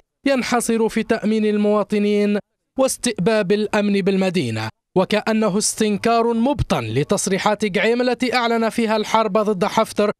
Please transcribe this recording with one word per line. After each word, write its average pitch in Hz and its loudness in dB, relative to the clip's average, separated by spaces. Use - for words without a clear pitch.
ينحصر 226 0
في 226 -2
تأمين 214 0
المواطنين 208 0
واستئباب 214 0
الأمن 202 0
بالمدينة، 175 -2
وكأنه 214 0
استنكار 226 0
مبطن 226 0
لتصريحات 185 -2
قعيم 233 0
التي 247 -2
أعلن 233 0
فيها 220 0
الحرب 214 0
ضد 208 0
حفتر 208 0